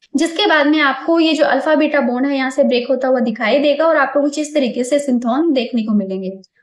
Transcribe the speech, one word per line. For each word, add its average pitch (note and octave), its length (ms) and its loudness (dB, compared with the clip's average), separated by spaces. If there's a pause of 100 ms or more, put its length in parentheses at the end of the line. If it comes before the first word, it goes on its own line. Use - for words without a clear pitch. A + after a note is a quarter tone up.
(160)
जिसके E4 300 0
बाद D4+ 200 4
में D4+ 140 2
आपको E4 400 0
ये D#4+ 120 2
जो D4 120 2
alpha D4 300 0
beta D4 260 2
bond B3 260 0
है, C#4 100 -2
यहाँ C4 140 -2
से C#4 140 -4
break A#3+ 260 0
होता C4 180 0
हुआ B3+ 120 2
दिखाई A3+ 380 0
देगा D4 280 2
और D#4+ 100 2
आपको C#4+ 240 0
कुछ C#4+ 180 -2
इस D4+ 160 -6
तरीके B3+ 300 -2
से C#4+ 140 0
synthone C4 540 0
देखने A#3 300 -2
को A3 120 -2
मिलेंगे। F#3+ 460 -4 (220)